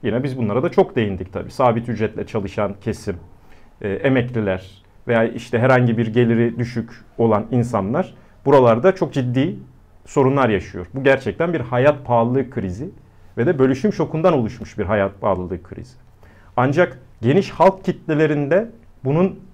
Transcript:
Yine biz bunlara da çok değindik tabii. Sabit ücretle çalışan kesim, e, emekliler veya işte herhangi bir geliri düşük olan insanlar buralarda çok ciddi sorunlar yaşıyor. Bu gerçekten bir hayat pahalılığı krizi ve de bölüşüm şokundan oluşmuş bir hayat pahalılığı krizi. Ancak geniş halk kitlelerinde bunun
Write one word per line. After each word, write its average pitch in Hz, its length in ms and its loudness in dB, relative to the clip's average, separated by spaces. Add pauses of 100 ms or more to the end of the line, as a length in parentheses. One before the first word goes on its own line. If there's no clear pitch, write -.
Yine 120 200 -2
biz 131 140 -4
bunlara 117 260 0
da 175 60 0
çok - 260 0
değindik 98 380 -4
tabii. - 180 -8
Sabit 117 380 0
ücretle 104 380 -4
çalışan 98 540 -4
kesim, 101 340 -6 (640)
e, 104 80 -4
emekliler 117 960 -2 (240)
veya 113 160 2
işte 113 360 -4
herhangi 123 380 4
bir 117 100 0
geliri 117 520 2
düşük 117 300 -6 (280)
olan 110 340 2
insanlar 120 600 -2 (320)
buralarda 135 500 4
çok 160 180 -4
ciddi 131 420 -2 (500)
sorunlar 135 440 2
yaşıyor. 90 440 -4
Bu 135 100 -8
gerçekten 135 500 0
bir 160 60 -2
hayat 127 460 0
pahalılığı 120 440 0
krizi 98 400 -8 (480)
ve 120 80 0
de 160 140 0
bölüşüm 135 340 2
şokundan 156 400 0
oluşmuş 113 440 -4
bir 107 80 -2
hayat 98 360 0
pahalılığı 90 420 -2
krizi. - 320 -18 (640)
Ancak 143 420 2 (220)
geniş 151 300 2
halk 190 340 2
kitlelerinde 156 800 0 (360)
bunun 151 360 0 (140)